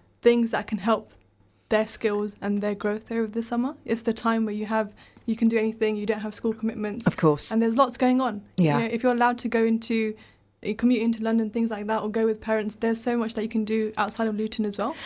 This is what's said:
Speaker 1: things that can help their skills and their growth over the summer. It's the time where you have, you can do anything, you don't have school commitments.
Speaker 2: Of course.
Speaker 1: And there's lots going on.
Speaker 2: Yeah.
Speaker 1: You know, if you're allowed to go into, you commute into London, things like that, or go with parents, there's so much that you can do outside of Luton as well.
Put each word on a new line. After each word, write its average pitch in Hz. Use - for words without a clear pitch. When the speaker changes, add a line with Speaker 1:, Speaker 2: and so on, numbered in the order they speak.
Speaker 1:
things 233
that -
can 208
help 220
their 214
skills 208
and 202
their 208
growth 208
over 226
the 226
summer. 247
It's 226
the 226
time 226
where 208
you 214
have, 214
you 220
can 226
do 226
anything, 220
you 208
don't 214
have 214
school 226
commitments. 214
Speaker 2:
Of 170
course. 151
Speaker 1:
And 226
there's 226
lots 254
going 254
on. 214
Speaker 2:
Yeah. 156
Speaker 1:
You 226
know, -
if 233
you're 247
allowed 240
to 240
go 226
into, 226
you 214
commute 233
into 226
London, 226
things 226
like 208
that, 220
or 214
go 220
with 220
parents, 220
there's 226
so 240
much 226
that 214
you 226
can 220
do 220
outside 220
of 214
Luton 214
as 208
well. 233